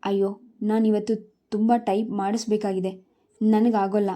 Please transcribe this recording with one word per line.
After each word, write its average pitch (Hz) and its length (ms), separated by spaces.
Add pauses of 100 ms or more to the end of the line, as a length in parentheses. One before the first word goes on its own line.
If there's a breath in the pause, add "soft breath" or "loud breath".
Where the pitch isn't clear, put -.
ಅಯ್ಯೋ, 196 360 (220)
ನಾನಿವತ್ತು 214 760 (120)
ತುಂಬ 220 260
ಟೈಪ್ 220 340
ಮಾಡಿಸ್ಬೇಕಾಗಿದೆ, 202 800 (520)
ನನಗಾಗೋಲ್ಲ. 214 720